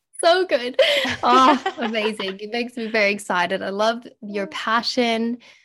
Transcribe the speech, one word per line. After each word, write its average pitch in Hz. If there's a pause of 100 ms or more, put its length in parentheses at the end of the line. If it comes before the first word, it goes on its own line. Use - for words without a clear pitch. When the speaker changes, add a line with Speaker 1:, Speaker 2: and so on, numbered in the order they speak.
(240)
Speaker 1:
So 359
good. 254
Speaker 2:
<laughs> 571
Speaker 1:
Oh, 269
amazing. 214
It 208
makes 240
me 226
very 214
excited. 185
I 196
love 220 (180)
your 202
Speaker 2:
Mm. 202
Speaker 1:
passion. 233 (280)